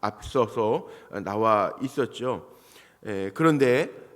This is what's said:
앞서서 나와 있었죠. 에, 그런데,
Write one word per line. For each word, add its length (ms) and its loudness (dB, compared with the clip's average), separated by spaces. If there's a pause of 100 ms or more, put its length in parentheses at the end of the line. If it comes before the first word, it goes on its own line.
앞서서 880 -2 (340)
나와 580 2
있었죠. 680 -4 (540)
에, 280 -6
그런데, 560 4 (260)